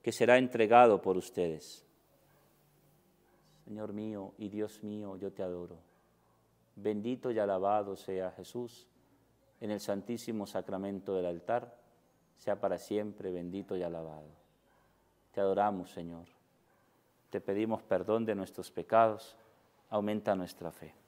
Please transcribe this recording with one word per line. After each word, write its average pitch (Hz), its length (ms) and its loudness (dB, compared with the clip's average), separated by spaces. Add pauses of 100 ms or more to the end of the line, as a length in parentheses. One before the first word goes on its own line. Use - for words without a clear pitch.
que 117 100 -2
será 120 260 8
entregado 117 640 8
por 95 140 2
ustedes". 87 720 -4 (1800)
Señor 107 300 -10
mío 104 440 -8
y 107 120 -8
Dios 104 340 -6
mío, 104 320 -8
yo 95 160 -6
te 98 100 -10
adoro. 87 360 -6 (960)
Bendito 107 560 -2
y 110 80 0
alabado 98 560 2
sea 92 360 -6
Jesús 117 580 -12 (720)
en 104 100 -6
el 101 80 -2
santísimo 107 680 -4
sacramento 98 680 -4
del 90 100 0
altar, 113 480 -4 (640)
sea 101 240 -4
para 95 180 0
siempre 104 540 -4
bendito 90 460 -6
y 87 60 -2
alabado. 80 440 -8 (1040)
Te - 80 -4
adoramos, 98 520 2
Señor. 85 340 -12 (1040)
Te 98 100 -4
pedimos 107 420 0
perdón 107 440 0
de 107 100 0
nuestros 92 340 -8
pecados, 110 680 2 (520)
aumenta 104 460 0
nuestra 87 360 -6
fe. - 220 -18 (140)